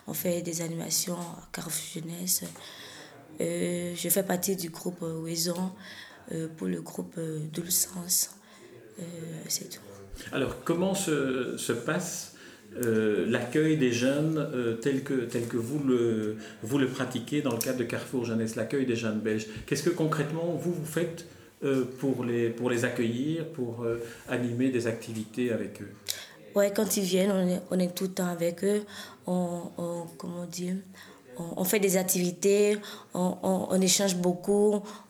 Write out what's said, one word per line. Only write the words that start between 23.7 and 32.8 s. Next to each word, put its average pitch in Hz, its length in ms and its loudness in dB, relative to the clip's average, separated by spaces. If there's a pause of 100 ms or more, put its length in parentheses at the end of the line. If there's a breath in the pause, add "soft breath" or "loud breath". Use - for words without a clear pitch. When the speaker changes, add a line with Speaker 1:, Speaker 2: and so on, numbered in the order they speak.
Speaker 2:
euh, 117 180 0 (260 loud breath)
animer 123 440 2
des 117 160 2
activités 113 640 -2
avec 104 320 -2
eux ? 101 80 -10 (640 loud breath)
Speaker 1:
Ouais, 202 180 4
quand 202 240 2
ils 202 60 2
viennent, 185 280 4
on 185 160 4
est, 180 220 0
on - 80 2
est 175 160 2
tout 190 120 -4
le 185 80 -4
temps 185 120 0
avec 170 380 -2
eux. 208 200 2 (440 loud breath)
On, 175 500 0
on, 170 300 -4 (100)
comment 175 280 -8
dire, 180 300 -4 (640 loud breath)
on, 170 60 -6 (140)
on 185 60 0
fait 202 160 4
des 190 180 6
activités, 196 800 4 (340 loud breath)